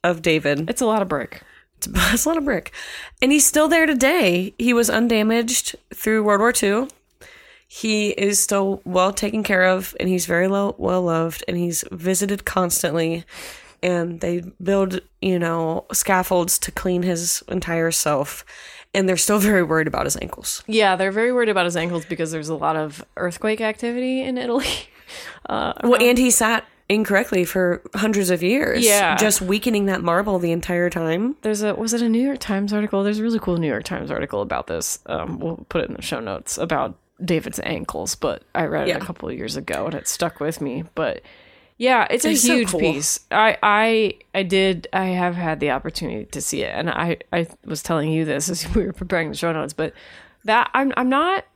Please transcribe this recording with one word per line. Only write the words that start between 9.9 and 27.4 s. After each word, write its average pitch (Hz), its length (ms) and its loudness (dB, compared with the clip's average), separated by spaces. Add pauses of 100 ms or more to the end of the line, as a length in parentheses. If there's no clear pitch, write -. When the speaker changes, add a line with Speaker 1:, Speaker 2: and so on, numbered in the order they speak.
Speaker 1:
and 185 100 0
he's 180 160 2
very 180 240 2
lo-, 196 280 0
well 185 260 0
loved, 165 440 0
and 180 80 -2
he's 175 340 -2
visited 190 540 -2
constantly. 170 800 0 (580)
And 175 380 0
they 175 240 -2 (180)
build, 190 380 2 (220)
you 185 180 2
know, 165 540 -2
scaffolds 185 680 2
to - 120 -4
clean 180 320 -2
his 175 440 -2
entire 170 440 -2
self. 147 520 -2 (500)
And 196 140 2
they're 185 80 2
still 208 240 2
very 196 240 4
worried 160 240 2
about - 180 -2
his 143 120 -2
ankles. - 500 -8
Speaker 2:
Yeah, 208 300 4
they're 190 160 0
very 226 180 2
worried 240 160 2
about 190 160 2
his 175 140 0
ankles 170 280 -2
because 160 260 -4
there's 156 180 -8
a 160 60 -4
lot 156 200 -2
of 156 280 -6 (120)
earthquake 214 460 -2
activity 240 600 -2
in 262 160 -4
Italy. 247 300 -2
<laughs> - 80 -4 (720)
Uh, - 240 -2 (100)
Speaker 1:
Well, 240 120 6
Speaker 2:
around 233 80 4
Speaker 1:
and 247 140 6
he 247 140 4
sat 226 320 2 (280)
incorrectly 196 540 2